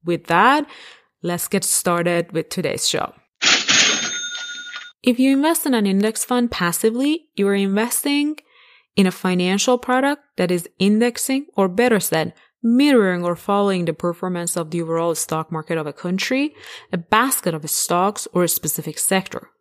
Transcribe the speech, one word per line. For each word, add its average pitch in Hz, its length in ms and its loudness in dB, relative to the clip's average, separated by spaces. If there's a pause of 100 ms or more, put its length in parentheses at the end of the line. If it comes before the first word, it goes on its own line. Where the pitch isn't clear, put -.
With 170 220 -2
that, 247 420 4 (540)
let's 175 240 -4
get 190 160 -2
started 170 680 0
with - 180 -4
today's - 380 -2
show. - 240 -2 (1900)
If 247 160 2
you 269 160 4
invest 302 320 2
in 269 80 2
an 214 140 2
index 202 360 0
fund 240 280 0
passively, 233 760 0 (100)
you 202 120 2
are 196 80 2
investing 240 840 0 (600)
in 190 100 4
a 185 40 0
financial 185 680 0
product 269 440 0 (140)
that 180 160 0
is 175 160 -2 (100)
indexing, 240 680 0 (100)
or 190 140 2
better 233 280 2
said, 160 360 -2 (280)
mirroring 233 600 4
or 175 140 -2
following 202 480 0
the 165 80 -2
performance 175 640 -4
of 160 120 -4
the 170 120 -4
overall 165 340 0
stock - 340 -4
market 160 280 -4
of 151 100 -4
a 143 60 -8
country, 254 600 -2 (380)
a 180 60 -4
basket 214 560 0
of 151 160 -8
stocks, 185 640 0
or 175 100 2
a 165 60 2
specific 160 500 -6
sector. - 480 -2 (140)